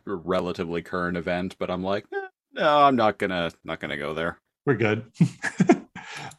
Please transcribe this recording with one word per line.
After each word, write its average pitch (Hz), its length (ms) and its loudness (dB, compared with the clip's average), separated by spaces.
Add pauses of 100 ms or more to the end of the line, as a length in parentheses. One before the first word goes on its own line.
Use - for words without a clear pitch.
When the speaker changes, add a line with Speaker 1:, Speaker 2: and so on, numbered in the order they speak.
Speaker 1:
relatively 87 760 -4
current 90 360 -4
event, 90 420 -4
but 90 100 -4
I'm 92 140 -4
like, 98 280 -2
"Eh, 392 160 -8 (260)
no, 156 280 4
I'm 139 140 8
not 107 240 2
gonna, 90 320 -2 (120)
not 80 160 -8
gonna 73 180 -6
go 73 180 -4
there." 82 240 -4 (260)
Speaker 2:
We're 139 100 2
good. 110 300 0 (140)
<laughs> - 680 2 (520)